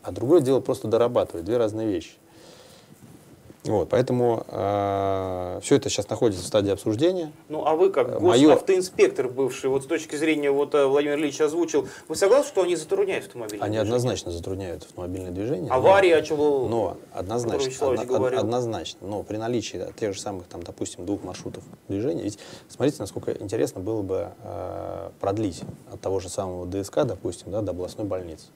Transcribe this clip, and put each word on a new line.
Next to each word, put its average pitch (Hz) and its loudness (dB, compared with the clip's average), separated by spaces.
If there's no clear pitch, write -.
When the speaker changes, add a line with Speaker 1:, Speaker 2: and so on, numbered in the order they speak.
Speaker 1:
а - -8
другое 123 4
дело 131 4
просто - -2
дорабатывать. 113 2
Две 113 0
разные 110 0
вещи. 87 -2
Вот, 101 0
поэтому, 123 2
а, 95 -2
все - 4
это 107 0
сейчас - -4
находится 104 0
в - -10
стадии 101 2
обсуждения. 151 0
Speaker 2:
Ну, 151 -6
а 156 2
вы 185 4
как 139 2
Speaker 1:
Э, - -4
мое 151 8
Speaker 2:
госавтоинспектор 185 4
бывший, 127 -2
вот 135 2
с - -18
точки 156 -4
зрения, 147 2
вот, 143 2
э, 143 6
Владимир 147 4
Ильич 147 -2
озвучил, 160 2
вы 156 -4
согласны, 240 4
что - 0
они 175 2
затрудняют 175 -2
автомобильное 107 -8
Speaker 1:
Они 104 -2
Speaker 2:
движение? 110 2
Speaker 1:
однозначно 120 0
затрудняют 85 -6
автомобильное 92 -8
движение. 120 -4
Speaker 2:
Аварии, 175 6
Speaker 1:
Но, 156 6
Speaker 2:
о - 2
чем 156 -2
вы, 143 2
Speaker 1:
но 110 0
Speaker 2:
Артур - -10
Speaker 1:
однозначно, 117 -2
Speaker 2:
Вячеславович 131 0
Speaker 1:
одно-, 123 -2
од-, - 2
Speaker 2:
говорил. 127 0
Speaker 1:
однозначно, 110 -4
но 98 -6
при 104 -8
наличии 110 -4
тех 104 -2
же 95 -8
самых, 95 -10
там, - -14
допустим, 92 -10
двух 101 -4
маршрутов - -12
движения, 113 -2
ведь - -6
смотрите, 147 0
насколько - -6
интересно - -4
было 104 -4
бы, 92 -4
э, 90 -10
продлить 101 -2
от 101 -14
того 95 -2
же 92 -8
самого 90 -6
Д 95 -4
С - -10
К, 151 0
допустим, 98 -6
да, 104 -2
до 95 -4
областной 90 -8
больницы. 90 -8